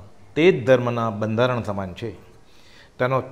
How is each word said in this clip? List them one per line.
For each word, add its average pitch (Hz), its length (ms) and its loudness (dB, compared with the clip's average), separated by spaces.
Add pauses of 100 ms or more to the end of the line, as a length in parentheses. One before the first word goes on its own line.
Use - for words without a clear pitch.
(360)
તે 170 160 6
જ 135 140 -2
ધર્મના 120 440 2
બંધારણ 110 520 0
સમાન 95 320 -6
છે. 113 160 -10 (880)
તેનો 127 340 0